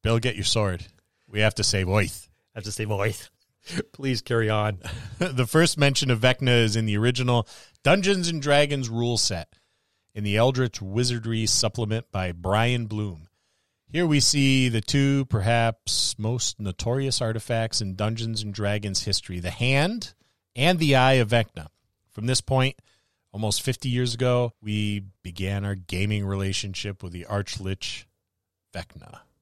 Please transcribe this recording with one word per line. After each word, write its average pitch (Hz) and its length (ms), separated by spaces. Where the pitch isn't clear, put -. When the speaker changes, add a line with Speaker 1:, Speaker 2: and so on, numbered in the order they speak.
Speaker 1:
Bill, 113 180
get 117 160
your 101 100
sword. 98 400
We 104 140
have 107 140
to 104 100
save 95 220
Oith. 98 420
Speaker 2:
I 110 40
have 101 40
to 104 80
save 107 160
Oith. 104 400
<laughs> - 300
Please 131 300
carry 113 280
on. 107 300
Speaker 1:
<laughs> - 200
The 135 260
first 160 320
mention 139 320
of 117 120
Vecna 127 420
is 110 140
in 110 80
the 107 120
original 120 480
Dungeons 185 460
and 160 120
Dragons 143 460
rule 117 300
set - 320
in 107 100
the 101 140
Eldritch 127 440
Wizardry 113 640
supplement 110 680
by 92 180
Brian 110 540
Bloom. 101 420
Here 170 160
we 147 120
see 135 500
the 113 120
two, 139 440
perhaps, 117 920
most 113 420
notorious 120 640
artifacts 113 600
in 95 140
Dungeons 110 460
and 104 120
Dragons 101 500
history, 95 360
the 87 120
Hand 143 600
and 165 240
the 151 160
Eye 131 180
of 123 160
Vecna. 107 380
From 107 140
this 127 160
point, 131 340
almost 104 300
fifty - 280
years 123 240
ago, 123 480
we 107 420
began 95 440
our 101 100
gaming 98 500
relationship 98 800
with 87 100
the 87 160
Archlich - 760
Vecna. - 460